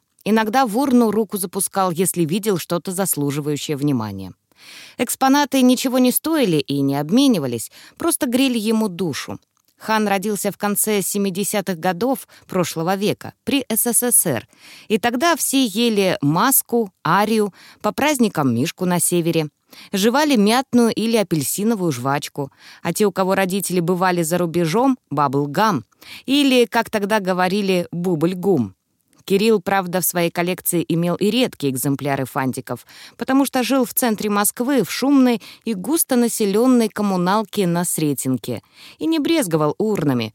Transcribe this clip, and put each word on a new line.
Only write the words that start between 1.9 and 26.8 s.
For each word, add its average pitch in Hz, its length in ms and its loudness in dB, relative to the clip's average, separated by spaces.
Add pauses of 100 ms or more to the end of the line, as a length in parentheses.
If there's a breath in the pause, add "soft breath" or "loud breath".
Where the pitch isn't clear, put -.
если 170 340 0
видел 196 320 0
что-то 170 340 -4
заслуживающее 147 840 -4
внимания. 107 560 -4 (640 loud breath)
Экспонаты 269 640 2
ничего 254 380 2
не 247 120 4
стоили 254 460 0
и 143 240 -2
не 139 140 0
обменивались, 156 760 0 (280 loud breath)
просто 320 260 -2
грели 247 320 0
ему 220 300 0
душу. 165 520 -6 (400)
Хан 214 280 0
родился 196 440 -2
в - 60 -16
конце 208 460 -2
семидесятых 196 760 -2
годов 185 480 -2 (200 soft breath)
прошлого 175 480 -2
века, 190 480 -4
при 262 260 -2
С 220 160 -2
С 240 160 0
С 240 240 0
Р, 123 220 -2 (400 loud breath)
и 208 100 2
тогда 262 380 0
все 262 320 0
ели 202 520 2
маску, 208 720 0 (140)
арию, 208 480 2 (300 loud breath)
по 214 80 0
праздникам 220 640 0
мишку 131 300 -4
на 180 140 0
севере, 160 500 0 (420 loud breath)
жевали 240 440 2
мятную 233 560 2
или 226 240 0
апельсиновую 185 760 0
жвачку, 135 600 -4 (300 loud breath)
а 175 100 -4
те, 208 140 0
у 196 60 2
кого 190 240 0
родители 185 440 -2
бывали 175 440 0
за 165 160 -2
рубежом, 175 580 0 (140)
баблгам, 143 760 0 (400 loud breath)
или, 262 400 4
как 226 240 -2